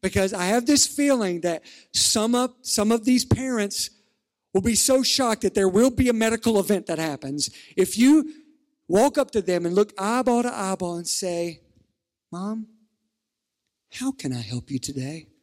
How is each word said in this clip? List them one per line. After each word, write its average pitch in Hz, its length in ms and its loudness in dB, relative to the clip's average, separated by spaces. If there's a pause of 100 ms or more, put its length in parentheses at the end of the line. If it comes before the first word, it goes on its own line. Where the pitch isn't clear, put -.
Because 190 300 0
I 180 140 -4
have 233 200 2
this 285 200 4
feeling 226 560 0
that 170 220 -4 (280)
some 233 440 0
of, 247 260 0
some 214 300 0
of 233 120 2
these 254 220 2
parents 220 640 -2 (640)
will 190 80 2
be 226 140 0
so 262 280 2
shocked 233 380 0
that 196 140 -2
there 196 120 4
will 208 220 4
be 247 180 0
a 240 60 2
medical 226 460 0
event 190 260 0
that 160 140 -6
happens. 143 500 -6 (260)
If 190 220 0
you 277 460 4 (440)
walk 226 300 2
up 277 140 -2
to 214 100 -2
them 175 240 0
and 170 100 -2
look 208 220 2
eyeball 240 460 0
to 240 120 -4
eyeball 185 420 -4
and 170 100 -10
say, 170 540 -4 (680)
"Mom, 214 360 -8 (1200)
how 262 200 -6
can 143 220 -6
I 120 80 -6
help 117 300 -10
you 131 80 -4
today?" 139 480 -10 (160)